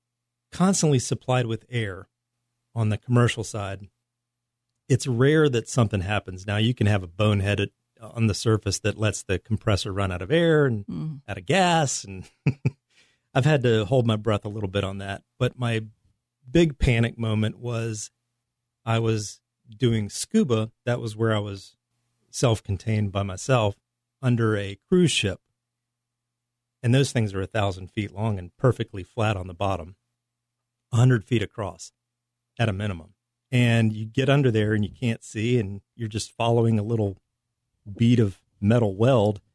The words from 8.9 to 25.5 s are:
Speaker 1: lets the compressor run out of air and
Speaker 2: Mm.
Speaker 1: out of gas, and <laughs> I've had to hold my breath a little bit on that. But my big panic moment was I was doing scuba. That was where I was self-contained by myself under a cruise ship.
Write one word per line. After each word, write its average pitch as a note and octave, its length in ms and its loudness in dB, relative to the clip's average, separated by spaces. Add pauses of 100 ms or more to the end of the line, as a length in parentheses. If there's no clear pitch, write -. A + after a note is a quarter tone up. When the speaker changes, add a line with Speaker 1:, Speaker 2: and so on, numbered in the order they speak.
Speaker 1:
lets G#2 260 -2
the F#2 160 -4
compressor G#2+ 540 -2
run F#2+ 180 -2
out F2+ 100 -6
of F#2+ 100 -8
air D#3+ 340 4
and A2 220 -2
Speaker 2:
Mm. D#3 400 -10
Speaker 1:
out G2+ 100 -10
of F2 80 -14
gas, E3 580 0
and F#2+ 260 -14 (160)
<laughs> C3+ 80 2 (800)
I've C3 120 2
had D3 180 2
to A2+ 220 2
hold B2 220 2
my A2 100 2
breath G#2+ 280 -2
a G#2+ 40 -8
little G#2 200 -6
bit G2 140 -2
on G2 160 -8
that. G2 240 -10 (160)
But B2 180 -2
my A#2 260 -4 (680)
big D#3 280 4
panic A#2 400 2
moment G#2+ 420 -2
was A#2 520 -6 (760)
I A#2 140 2
was A2 420 -2 (280)
doing A2 400 0
scuba. A2+ 640 0 (140)
That A#2+ 160 -2
was A2 140 -8
where A2 200 2
I G#2 40 0
was G2+ 360 -10 (540)
self-contained G#2+ 840 0
by G2 120 -2
myself G#2 520 0 (460)
under A#2 360 2
a G2+ 200 -8 (120)
cruise F3+ 220 4
ship. F#2 280 -2 (1400)